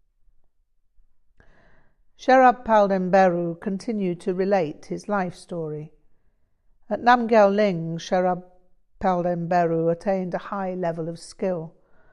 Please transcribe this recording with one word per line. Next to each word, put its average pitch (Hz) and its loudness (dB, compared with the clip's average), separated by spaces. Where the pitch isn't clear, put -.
Sherab 254 4
Paldenberu 185 2
continued 196 -4
to 190 -2
relate 185 -2
his 175 -10
life 185 -4
story. 156 -10
At 208 -6
Namgyal 233 4
Ling, 170 -2
Sherab 180 -2
Paldenberu 175 0
attained 185 -4
a 180 -4
high 190 -8
level 170 -6
of 170 -10
skill, 175 -8